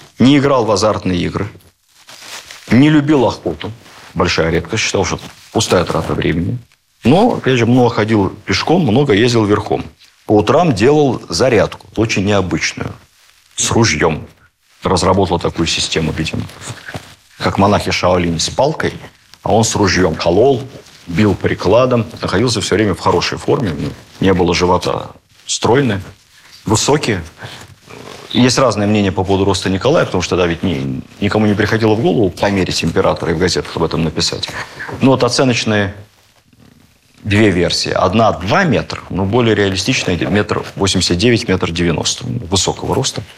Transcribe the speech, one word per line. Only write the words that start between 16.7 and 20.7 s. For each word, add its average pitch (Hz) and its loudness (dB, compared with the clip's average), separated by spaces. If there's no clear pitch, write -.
Как 92 -2
монахи 98 2
Шаолинь 87 0
с - -4
палкой, - -2
а 95 -2
он 110 4
с 110 -2
ружьем 90 2
колол, 113 2